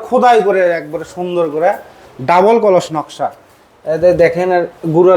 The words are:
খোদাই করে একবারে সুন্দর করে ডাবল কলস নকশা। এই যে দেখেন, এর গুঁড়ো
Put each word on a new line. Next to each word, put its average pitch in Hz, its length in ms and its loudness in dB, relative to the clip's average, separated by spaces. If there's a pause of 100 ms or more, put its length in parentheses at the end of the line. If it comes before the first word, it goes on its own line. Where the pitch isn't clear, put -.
খোদাই 247 300 2 (100)
করে 190 120 0 (200)
একবারে 156 260 -12 (100)
সুন্দর 175 380 -4
করে 165 160 0 (600)
ডাবল 190 340 4
কলস 185 320 2
নকশা। 147 320 -8 (580)
এই 156 180 -4
যে 180 60 6 (140)
দেখেন, 170 240 0 (100)
এর 175 60 0 (320)
গুঁড়ো 180 220 4